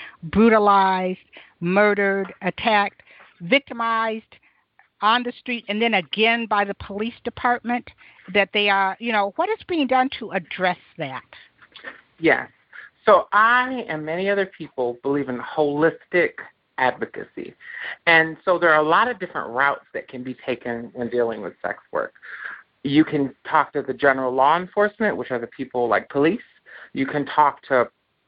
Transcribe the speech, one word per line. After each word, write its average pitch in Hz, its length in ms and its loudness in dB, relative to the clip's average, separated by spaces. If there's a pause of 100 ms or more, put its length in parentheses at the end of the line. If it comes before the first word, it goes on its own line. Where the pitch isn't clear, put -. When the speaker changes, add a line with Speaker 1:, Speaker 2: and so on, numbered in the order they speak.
(220)
Speaker 1:
brutalized, 196 960 4 (400)
murdered, 196 760 2 (100)
attacked, 202 600 -2 (380)
victimized 226 960 -2 (640)
on 233 240 2
the 240 160 -6
street, 233 280 -6
and 208 140 -2
then 233 120 2
again 220 520 0
by 208 180 2
the 202 100 -6
police 220 400 -8 (100)
department, 240 640 -2 (420)
that 196 220 2
they 208 140 2
are, 196 320 2
you 233 100 -6
know, 208 240 0
what 349 140 -2
is 427 180 -2
being 311 220 0
done 254 200 2 (120)
to 214 100 -10
address 180 480 -4 (180)
that? 131 260 -10 (1000)
Speaker 2:
Yes. 139 280 2 (560)
So 202 280 6
I 247 560 2
and 156 180 -6
many 180 240 -2
other 196 160 0
people 127 560 -6
believe 139 260 -2
in 123 100 -6
holistic 156 960 0 (440)
advocacy. - 760 -6 (520)
And 160 380 4
so 180 140 2
there 165 120 4
are 156 140 4
a 151 40 -2
lot 202 200 4
of 240 100 -8
different 160 300 -10
routes 135 460 0
that - 140 -10
can 127 140 -12
be 127 220 -10
taken 117 480 -6
when 123 160 -6
dealing 117 320 -2
with 90 220 -10
sex - 160 -6 (120)
work. - 220 -4 (720)
You 139 200 4
can 139 320 -2 (140)
talk 147 240 0
to 143 100 -4
the 127 120 -6
general 131 360 2
law 135 280 4
enforcement, 208 580 -2
which 123 140 -6
are 123 80 -2
the 113 80 -8
people 123 420 -4
like 101 220 0
police. 160 280 2 (540)
You 135 140 -4
can 143 180 -4
talk - 380 2
to 123 260 2 (400)